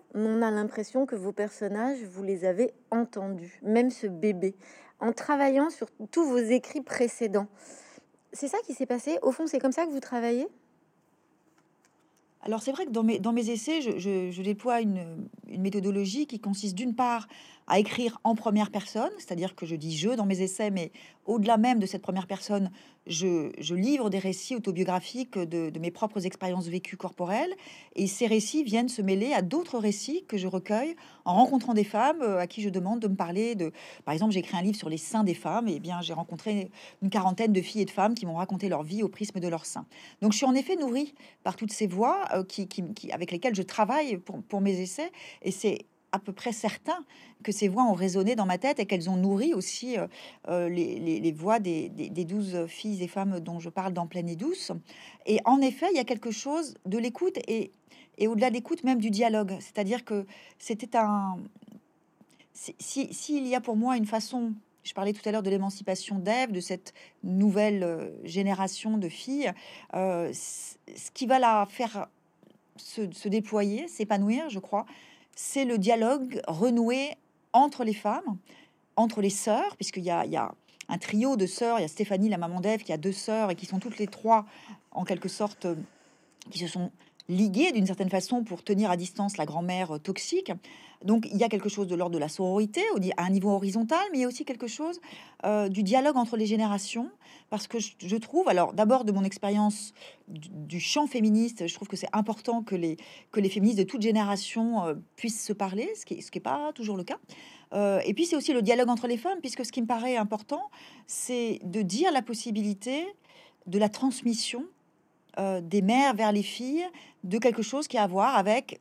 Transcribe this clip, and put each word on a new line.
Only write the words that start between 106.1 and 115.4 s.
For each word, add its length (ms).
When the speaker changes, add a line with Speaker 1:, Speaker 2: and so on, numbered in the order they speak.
Speaker 2:
est, 80
ce 80
qui 80
est 40
pas 320
toujours 220
le 80
cas. 140
Euh, 320
et 80
puis, 100
c'est 120
aussi 180
le 80
dialogue 260
entre 180
les 120
femmes, 220
puisque 240
ce 80
qui 100
me 40
paraît 300
important, 540
c'est 580
de 180
dire 300
la 100
possibilité 800
de 120
la 120
transmission, 760
euh, 220